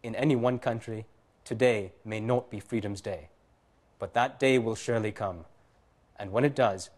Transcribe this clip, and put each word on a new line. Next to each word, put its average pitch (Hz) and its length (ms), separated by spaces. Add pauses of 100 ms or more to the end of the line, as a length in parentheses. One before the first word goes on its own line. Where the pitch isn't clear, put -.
In 113 140
any 139 220
one 123 220
country, 113 480 (360)
today 113 480 (140)
may 110 160
not 123 280
be 101 120
freedom's 101 400
day, 87 260 (720)
but - 140
that 127 260
day 131 200
will 113 160
surely 110 360
come. 95 320 (720)
And 98 140
when 117 140
it 139 100
does 101 420